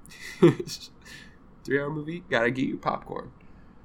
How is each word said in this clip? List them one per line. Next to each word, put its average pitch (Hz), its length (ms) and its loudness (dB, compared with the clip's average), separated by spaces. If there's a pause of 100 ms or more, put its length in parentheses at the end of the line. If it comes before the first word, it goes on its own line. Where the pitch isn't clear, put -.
(400)
<laughs> - 1300 0
Three-hour 143 240 0
movie, 156 400 -8
gotta 120 200 4
get 131 180 0
your - 100 -2
popcorn. - 540 -4 (540)